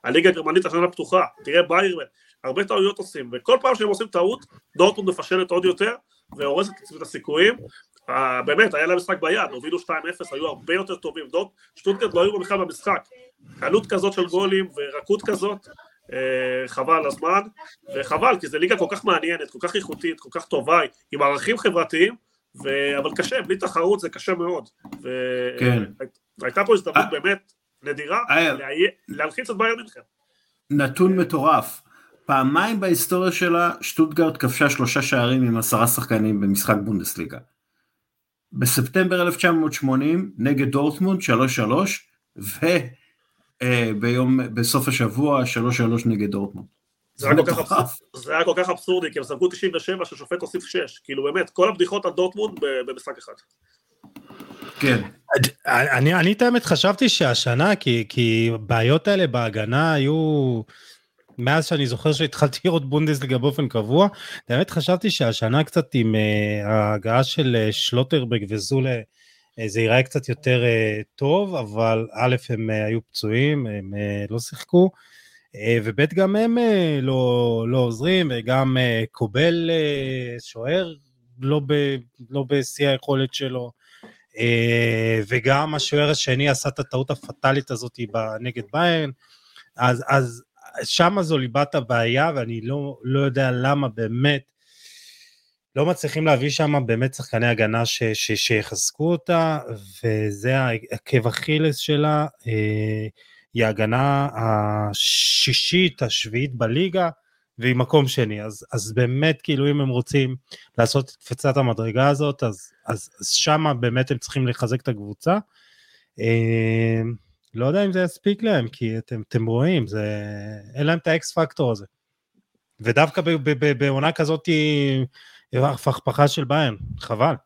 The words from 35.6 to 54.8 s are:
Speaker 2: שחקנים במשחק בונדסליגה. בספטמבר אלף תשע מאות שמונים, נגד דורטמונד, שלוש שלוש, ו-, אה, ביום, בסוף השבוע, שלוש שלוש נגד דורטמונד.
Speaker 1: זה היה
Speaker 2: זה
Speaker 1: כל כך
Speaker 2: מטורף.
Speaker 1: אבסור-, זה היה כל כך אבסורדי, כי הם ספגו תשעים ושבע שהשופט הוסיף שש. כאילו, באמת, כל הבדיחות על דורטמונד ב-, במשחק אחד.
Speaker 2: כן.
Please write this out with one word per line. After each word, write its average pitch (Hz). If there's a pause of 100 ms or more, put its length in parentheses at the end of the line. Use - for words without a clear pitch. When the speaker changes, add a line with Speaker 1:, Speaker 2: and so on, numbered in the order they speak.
Speaker 2:
שחקנים 107
במשחק 101
בונדסליגה. 85 (1160)
בספטמבר 175
אלף 175
תשע 175
מאות 160
שמונים, 147
נגד 127
דורטמונד, 147
שלוש 127
שלוש, 131 (300)
ו-, 101 (960)
אה, 120
ביום, 127 (140)
בסוף 120
השבוע, 127
שלוש 123
שלוש 117
נגד 104
דורטמונד. 98 (480)
Speaker 1:
זה 135
היה 151
Speaker 2:
זה 165
Speaker 1:
כל 175
כך 165
Speaker 2:
מטורף. 160
Speaker 1:
אבסור-, - (160)
זה 147
היה 165
כל 165
כך 180
אבסורדי, 180
כי 147
הם 131
ספגו 143
תשעים 185
ושבע 185
שהשופט -
הוסיף 175
שש. 165
כאילו, 139
באמת, 170
כל 185
הבדיחות 185
על 175
דורטמונד 185
ב-, 135
במשחק 131
אחד. 107 (1500)
Speaker 2:
כן. 123 (640)